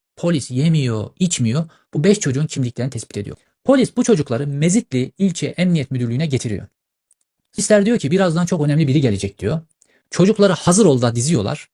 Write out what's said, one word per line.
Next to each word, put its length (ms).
polis 340
yemiyor, 680
içmiyor, 460
bu 100
beş 160
çocuğun 260
kimliklerini 440
tespit 260
ediyor. 200
Polis 320
bu 80
çocukları 420
Mezitli 720
İlçe 280
Emniyet 440
Müdürlüğü'ne 360
getiriyor. 400
Polisler 340
diyor 120
ki, 120
"Birazdan 360
çok 140
önemli 280
biri 120
gelecek." 380
diyor. 220
Çocukları 420
"Hazır 340
ol." 160
da 120
diziyorlar. 600